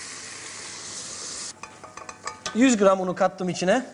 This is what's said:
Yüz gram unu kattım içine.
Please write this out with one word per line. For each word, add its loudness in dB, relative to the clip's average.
Yüz 8
gram 6
unu -2
kattım 0
içine. 2